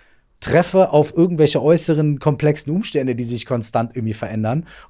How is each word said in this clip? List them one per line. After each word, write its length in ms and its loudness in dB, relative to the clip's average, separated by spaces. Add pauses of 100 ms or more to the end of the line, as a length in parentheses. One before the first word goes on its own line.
(400)
treffe 500 2
auf 260 2
irgendwelche 460 2
äußeren 560 2
komplexen 560 -2
Umstände, 420 -2
die 80 -6
sich 220 -6
konstant 500 -4
irgendwie 180 -4
verändern. 520 -4 (240)